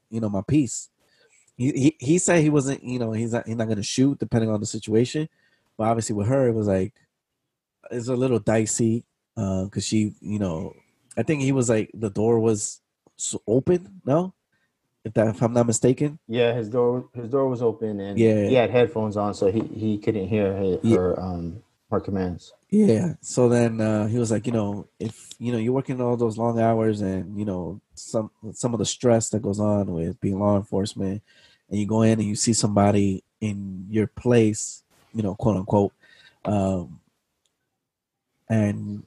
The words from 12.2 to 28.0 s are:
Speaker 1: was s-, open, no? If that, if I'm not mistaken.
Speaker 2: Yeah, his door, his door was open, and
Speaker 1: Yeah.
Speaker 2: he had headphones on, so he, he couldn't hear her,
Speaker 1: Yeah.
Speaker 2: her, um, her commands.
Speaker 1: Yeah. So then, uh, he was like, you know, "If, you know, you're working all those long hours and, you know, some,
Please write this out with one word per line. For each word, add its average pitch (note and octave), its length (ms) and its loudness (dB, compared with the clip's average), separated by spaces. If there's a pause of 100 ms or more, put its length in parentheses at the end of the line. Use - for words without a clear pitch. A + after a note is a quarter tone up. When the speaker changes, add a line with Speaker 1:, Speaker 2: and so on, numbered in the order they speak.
Speaker 1:
was A2 400 -2 (360)
s-, - 180 -8 (120)
open, F3+ 580 0
no? E3+ 280 0 (720)
If A2 80 -8
that, A2 140 4
if G#2 140 -2
I'm A#2 120 2
not A#2+ 140 4
mistaken. C3 600 0
Speaker 2:
Yeah, A#2 260 2
his A#2 140 -4
door, B2 460 0
his A#2 160 -10
door C3+ 180 0
was B2 140 -4
open, G#2+ 400 -2
and G2 180 -4
Speaker 1:
Yeah. G#2+ 300 4
Speaker 2:
he C3 60 4
had A#2+ 160 4
headphones A2 440 0
on, G#2 180 -2
so G2 160 2
he, A2 120 2
he G#2+ 360 -4
couldn't G#2 300 -8
hear G2+ 300 0
her, F#2+ 260 -2
Speaker 1:
Yeah. A2+ 140 4
Speaker 2:
her, F2+ 240 0
um, F2 400 -8 (300)
her G2+ 80 0
commands. F#2 520 -6 (200)
Speaker 1:
Yeah. F3 500 4
So B2 260 2
then, A#2 320 2
uh, A2 280 0
he A#2 100 -2
was A#2 140 0
like, G#2 160 -2
you A#2 40 -2
know, G2+ 360 -2 (120)
"If, - 380 -10
you A#2 140 -6
know, A#2 80 -2
you're A#2 140 -2
working C3 280 -4
all A#2+ 160 0
those A2+ 220 0
long A#2 200 0
hours A2 420 2
and, F#2+ 360 -4
you G#2 80 -4
know, F2+ 340 -6 (140)
some, A2 380 -6 (220)